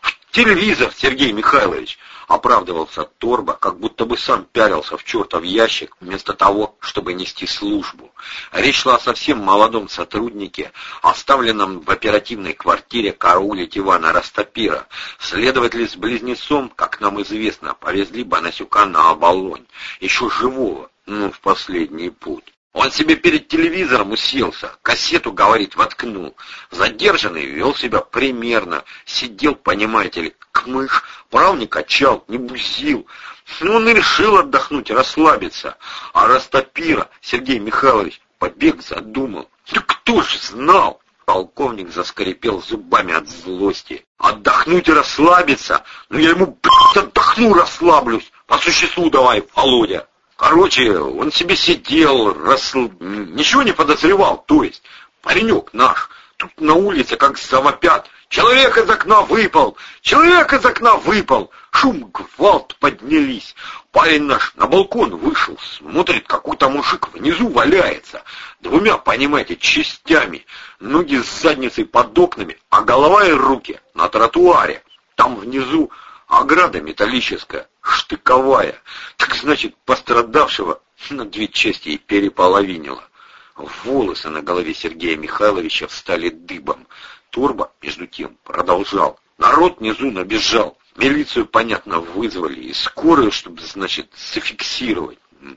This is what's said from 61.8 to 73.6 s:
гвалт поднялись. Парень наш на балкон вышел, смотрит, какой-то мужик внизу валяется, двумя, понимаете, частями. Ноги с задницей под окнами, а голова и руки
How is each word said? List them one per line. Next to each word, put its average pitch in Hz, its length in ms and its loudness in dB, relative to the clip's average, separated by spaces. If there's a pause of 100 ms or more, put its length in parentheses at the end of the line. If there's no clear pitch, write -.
гвалт - 640 0
поднялись. 135 800 -2 (380)
Парень 156 300 4
наш 139 320 -2
на - 120 -2
балкон 190 480 2
вышел, - 440 -2 (180)
смотрит, 110 500 -2
какой-то - 440 -2
мужик - 420 -2
внизу 160 360 -2
валяется, - 760 0 (380)
двумя, 160 360 2
понимаете, 131 600 -2
частями. - 880 -2 (320)
Ноги 139 420 -2
с - 220 -8
задницей 131 420 0
под 123 340 0
окнами, 120 380 0 (140)
а - 100 4
голова 170 460 4
и 165 60 4
руки 131 460 0 (140)